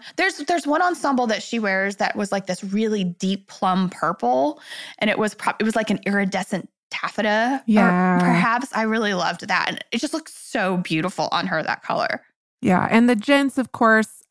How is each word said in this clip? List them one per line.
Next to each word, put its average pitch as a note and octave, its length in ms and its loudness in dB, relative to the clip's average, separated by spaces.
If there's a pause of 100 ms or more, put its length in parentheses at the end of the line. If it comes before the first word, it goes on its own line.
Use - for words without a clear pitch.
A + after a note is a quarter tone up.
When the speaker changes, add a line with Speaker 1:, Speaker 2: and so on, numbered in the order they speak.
(180)
Speaker 1:
There's, F#4 220 0
there's D#4+ 280 -2
one D4+ 140 2
ensemble C#4+ 460 0
that G#3+ 160 0
she - 160 -4
wears G3 380 -2
that - 180 -2
was, G#3 160 -4
like, G3 160 -4
this F3+ 160 -6
really G#3 400 -2
deep F#3+ 440 -4
plum F#3 420 0
purple, B3+ 720 -2 (360)
and G#3+ 120 0
it G3+ 100 0
was G#3+ 160 -2
pro-, - 240 -2
it - 40 -2
was A3 120 0
like A3 140 0
an G3 160 0
iridescent F#3+ 640 -2 (200)
taffeta. A3+ 720 -2
Or - 60 -18
Speaker 2:
Yeah. F#3 520 6
Speaker 1:
perhaps F#3 540 2
I A3 100 -2
really A3 300 0
loved F3 340 -2
that, F#3 220 0
and - 220 -6
it A#3 80 -2
just D4 140 -4
looks D#4+ 200 -8
so F#3+ 440 -2
beautiful E3 540 -2
on E3+ 160 0
her, E3 140 -2
that - 220 -6
color. - 380 -4 (400)
Speaker 2:
Yeah, F3+ 300 2
and A#3 180 6
the B3 60 4
gents, C#4 420 0
of B3+ 140 -2
course, A3 600 2